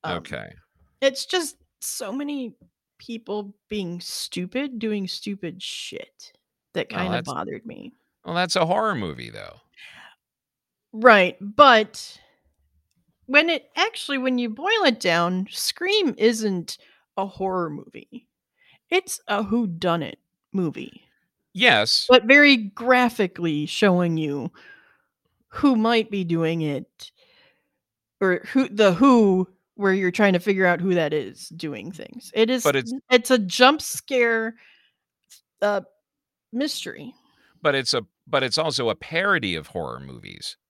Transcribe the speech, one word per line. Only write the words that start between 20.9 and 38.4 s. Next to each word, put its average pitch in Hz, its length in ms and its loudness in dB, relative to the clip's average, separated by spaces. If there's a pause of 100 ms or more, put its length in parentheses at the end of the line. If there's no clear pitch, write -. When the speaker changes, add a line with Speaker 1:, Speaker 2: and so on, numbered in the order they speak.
Speaker 2:
Yes. 180 540 2
Speaker 1:
But 247 160 8
very 277 320 6
graphically 208 1080 0
showing 175 520 2
you 143 340 -4 (1000)
who 277 260 2
might 220 360 2
be 196 120 -2
doing 165 380 0
it - 500 -8 (1120)
or 185 200 0 (100)
who, 254 180 2
the 202 240 4
who, 202 540 6 (280)
where 196 180 2
you're 190 180 0
trying 196 220 4
to 180 60 2
figure 190 260 0
out 175 160 2
who 185 140 0
that 151 180 0
is 139 360 -6
doing 143 420 -10
things. - 420 -18
It 220 160 2
is, 254 160 0
Speaker 2:
But 139 100 4
it's 226 180 -2 (180)
Speaker 1:
it's 247 200 4
a 247 80 4
jump 247 420 4
scare, 233 760 -2 (1080)
uh, 202 200 0 (720)
mystery. - 600 -8 (480)
Speaker 2:
But 143 140 0
it's 135 180 -2
a, 113 120 -2 (220)
but 135 160 0